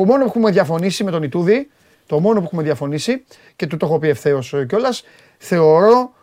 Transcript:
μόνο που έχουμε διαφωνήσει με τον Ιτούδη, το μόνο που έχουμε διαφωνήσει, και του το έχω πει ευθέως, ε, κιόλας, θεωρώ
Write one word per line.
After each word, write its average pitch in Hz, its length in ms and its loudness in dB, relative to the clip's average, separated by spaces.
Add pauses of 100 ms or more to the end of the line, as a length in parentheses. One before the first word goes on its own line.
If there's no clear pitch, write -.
μόνο 269 180 4
που 240 60 0
έχουμε 220 220 0
διαφωνήσει 170 540 -2
με 190 60 -4
τον 160 120 -4
Ιτούδη, 185 480 -2 (360)
το 151 140 -2
μόνο 214 180 2
που 180 80 -2
έχουμε 165 160 -6
διαφωνήσει, 147 640 -4 (320)
και 170 100 -6
του 156 100 -8
το 151 100 -2
έχω 156 120 0
πει 151 100 0
ευθέως, 139 440 -2
ε, 143 160 -2
κιόλας, 233 360 -2 (340)
θεωρώ 190 720 4 (100)